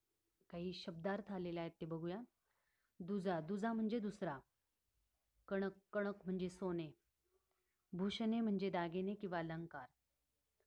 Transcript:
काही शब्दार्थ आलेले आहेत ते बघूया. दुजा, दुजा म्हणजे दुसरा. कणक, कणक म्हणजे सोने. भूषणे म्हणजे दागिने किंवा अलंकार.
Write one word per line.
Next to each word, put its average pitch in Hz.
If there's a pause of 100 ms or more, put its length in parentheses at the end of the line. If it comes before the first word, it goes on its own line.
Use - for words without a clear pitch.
(500)
काही 180
शब्दार्थ 196
आलेले 175
आहेत 165 (100)
ते 170
बघूया. 165 (800)
दुजा, 185
दुजा 202
म्हणजे 220
दुसरा. 190 (1120)
कणक, 196 (200)
कणक 202
म्हणजे 185
सोने. 175 (1000)
भूषणे 220
म्हणजे 196
दागिने 185
किंवा 185
अलंकार. 165 (800)